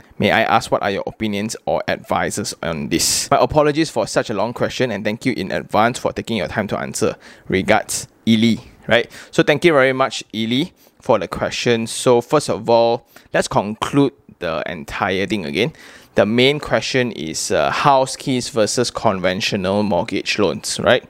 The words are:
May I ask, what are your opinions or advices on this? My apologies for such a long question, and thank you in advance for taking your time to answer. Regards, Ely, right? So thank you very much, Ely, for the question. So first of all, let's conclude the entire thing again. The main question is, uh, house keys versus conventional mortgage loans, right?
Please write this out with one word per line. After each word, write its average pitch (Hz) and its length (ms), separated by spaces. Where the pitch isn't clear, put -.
May 101 140
I 104 120
ask, 113 280
what - 140
are 101 80
your 95 160
opinions 107 480
or - 220
advices 90 760
on 78 280
this? - 420
My - 80
apologies 147 500
for 101 160
such - 240
a 110 40
long 107 180
question, - 400
and 98 100
thank 110 240
you 127 60
in 95 180
advance 107 480
for - 140
taking 110 240
your 85 100
time 101 220
to 110 100
answer. - 380
Regards, 95 580
Ely, 113 340
right? 117 240
So 160 100
thank 151 220
you 170 80
very 131 200
much, 131 300
Ely, 117 380
for 113 180
the 85 80
question. 113 600
So 120 320
first 147 280
of 110 220
all, 117 380
let's 185 140
conclude 123 640
the 80 280
entire 95 600
thing 95 180
again. 90 280
The 101 100
main 127 320
question 123 540
is, - 400
uh, 73 180
house 135 460
keys 127 320
versus 117 420
conventional 95 960
mortgage 98 560
loans, - 400
right? - 300